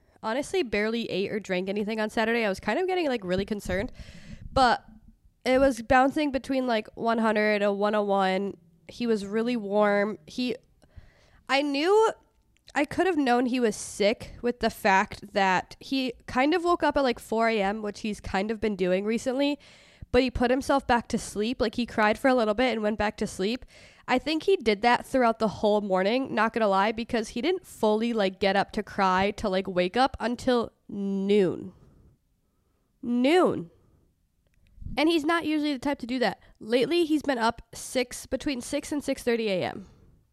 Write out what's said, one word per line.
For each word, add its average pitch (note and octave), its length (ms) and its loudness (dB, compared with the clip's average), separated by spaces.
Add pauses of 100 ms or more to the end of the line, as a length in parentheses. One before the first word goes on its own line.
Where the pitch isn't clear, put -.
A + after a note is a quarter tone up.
(220)
honestly C4+ 420 -2
barely A3 480 -2
ate F#3 180 -2
or G#3 120 -4
drank F#3 260 -4
anything G#3 320 -4
on G#3+ 100 0
Saturday. A3+ 360 0
I - 20 2
was F#3+ 140 -4
kind A3 180 0
of F#4 80 0
getting, F4+ 220 0
like, A3 160 -2
really F#3 180 0
concerned, G3+ 480 -4 (600)
but B3 320 4 (580)
it B3+ 160 2
was C4+ 220 4
bouncing C4+ 500 4
between, C4 360 -2
like, A3 280 0
one A3+ 220 0
hundred, G#3+ 440 2
a G3+ 120 2
one G#3 220 0
oh G#3 80 2
one. G3 520 0 (320)
He - 180 -8
was G#3+ 200 0
really A3+ 320 -2
warm. G3+ 680 2
He, B3 300 -4 (920)
I C4+ 120 2
knew, E4+ 500 2 (600)
I D4 120 0
could F4 200 0
have F4+ 120 0
known B3+ 300 2
he B3+ 120 0
was A3 160 0
sick - 640 -2
with A#3+ 200 -4
the A3+ 80 2
fact G3+ 640 0
that F#3+ 480 0
he C4 320 -4 (140)
kind C#4 260 2
of E4+ 100 0
woke F4 180 2
up - 140 2
at, C#4+ 80 2
like, A#3+ 160 0
four A3+ 300 0
A A3 120 0
M, G3+ 200 -2
which G#3 180 -8
he's G#3 220 -6
kind G3+ 300 -4
of A3 100 -6
been G#3+ 160 -2
doing F#3 260 0
recently, C4 560 0 (540)
but B3 80 6
he B3+ 100 2
put A#3+ 180 0
himself C#4 380 0
back A#3 220 0
to A#3 80 -4
sleep. G#3+ 420 -4
Like, - 160 -2
he A#3+ 100 -2
cried A3 320 2
for C4+ 120 2
a B3+ 60 4
little G#3+ 180 2
bit B3 180 0
and A3 100 -4
went G#3 160 -2
back G#3+ 200 -4
to G#3+ 100 -4
sleep. A3 380 -4 (400)
I B3+ 140 2
think D#4 240 -4
he G4 140 4
did G#3+ 240 0
that A#3+ 240 2
throughout A#3+ 340 2
the A3+ 80 0
whole G#3 320 2
morning, G3+ 560 0
not A3 160 2
gonna A3+ 160 0
lie, G3 240 2
because A#3 380 -4
he A#3+ 120 -6
didn't F4+ 240 -2
fully, A3 460 0
like, G3 260 0
get G3 200 2
up - 160 0
to G#3+ 100 -4
cry F#3+ 540 0
to, A3 100 -4
like, F#3+ 180 0
wake F3+ 300 0
up C4 240 2
until A#3+ 540 -2 (160)
noon. G3 800 0 (1300)
Noon. B3 720 2 (1300)
And D4 100 2
he's E4+ 160 2
not E4 220 0
usually D4+ 260 -2
the B3+ 80 -4
type C#4+ 200 -4
to B3 60 -10
do A#3+ 140 -4
that. G#3 220 0 (180)
Lately, C4+ 460 0
he's D4 160 0
been C4+ 160 -2
up A3+ 240 0 (120)
six, - 520 -6
between C4+ 340 -4
six - 320 -6
and D4 100 -2
six C4+ 220 -4
thirty A3+ 240 0
A F#3 160 -2
M. - 240 -8 (460)